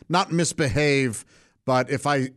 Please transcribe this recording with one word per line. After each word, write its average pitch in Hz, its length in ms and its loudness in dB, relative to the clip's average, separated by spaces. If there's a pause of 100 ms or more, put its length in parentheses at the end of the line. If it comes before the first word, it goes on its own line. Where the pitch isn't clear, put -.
not 175 240 0
misbehave. 143 920 0 (400)
But 127 260 2
if 135 160 -4
I, 135 320 0